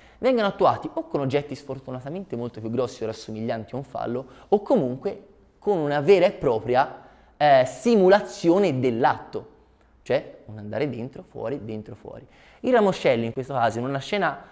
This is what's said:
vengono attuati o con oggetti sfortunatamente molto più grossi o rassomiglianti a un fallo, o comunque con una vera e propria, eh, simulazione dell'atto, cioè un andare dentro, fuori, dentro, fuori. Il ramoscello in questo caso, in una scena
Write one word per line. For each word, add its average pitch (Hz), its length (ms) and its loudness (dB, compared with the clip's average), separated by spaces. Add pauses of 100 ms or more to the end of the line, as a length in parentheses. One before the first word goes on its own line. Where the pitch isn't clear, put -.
(180)
vengono 233 300 0
attuati 180 440 0
o - 160 -8
con 147 140 -4
oggetti 139 340 -2
sfortunatamente 135 800 -12
molto 117 240 -8
più 110 100 -8
grossi 120 340 -4
o - 20 -4
rassomiglianti 110 720 -8
a - 20 -6
un 139 60 -8
fallo, 117 420 -6 (240)
o 208 120 2
comunque 175 640 -2 (300)
con 202 200 -2
una 147 240 0
vera 175 240 6
e 196 60 4
propria, 123 720 0 (340)
eh, 139 280 6
simulazione 190 1120 4
dell'atto, 123 680 0 (540)
cioè - 440 -4
un 107 120 -16
andare 104 320 -4
dentro, 123 340 -10
fuori, 113 400 -8
dentro, 110 320 -12
fuori. - 320 -18 (340)
Il 254 120 0
ramoscello 175 500 2
in 113 80 -2
questo 135 220 -8
caso, 117 260 0
in 120 60 -4
una 135 140 -4
scena 165 520 -4